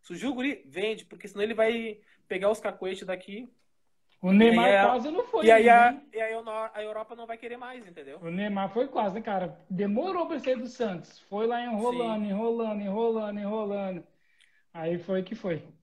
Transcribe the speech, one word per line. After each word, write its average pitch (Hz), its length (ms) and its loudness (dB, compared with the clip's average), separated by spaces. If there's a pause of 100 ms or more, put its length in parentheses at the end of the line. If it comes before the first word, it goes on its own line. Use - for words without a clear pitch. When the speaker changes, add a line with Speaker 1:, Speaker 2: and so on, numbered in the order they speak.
Speaker 1:
Surgiu 185 300 -8
o 269 40 -4
guri, 254 320 -4
vende, 190 380 -6
porque - 240 -18
senão 202 160 -6
ele 220 100 -4
vai 226 440 -2 (300)
pegar 196 220 0
os 220 100 -2
cacuetes 190 460 -8
daqui. 196 420 -10 (720)
Speaker 2:
O 185 120 2
Neymar 226 340 8
Speaker 1:
E - 40 6
aí 202 60 6
a, 196 100 6
Speaker 2:
quase 247 240 2
não 381 160 -2
foi, 330 200 2
Speaker 1:
e 226 40 10
aí 226 180 10
a, 240 240 8
Speaker 2:
né? 269 100 -10 (100)
Speaker 1:
e 220 80 -6
aí 220 120 -4
a, 220 420 -8
a 214 80 -8
Europa 214 340 -10
não 233 100 -16
vai 226 100 -12
querer 240 200 -14
mais, 247 300 -16
entendeu? 156 340 -18
Speaker 2:
O 170 100 -10
Neymar 196 420 -2
foi 247 140 0
quase, 208 300 -2
né, 226 40 -6
cara? 185 380 -4 (100)
Demorou 254 580 -2
pra 320 120 -6
sair 254 180 -2
do 240 120 -10
Santos. 190 600 -8
Foi 208 180 -4
lá 240 180 -2
enrolando, 233 580 -2
Speaker 1:
Sim. 208 80 -4
Speaker 2:
enrolando, 220 500 -2
enrolando, 208 600 -2
enrolando. 202 640 -6 (680)
Aí 170 260 -4
foi 185 260 -4
que 220 100 -10
foi 170 300 -6 (180)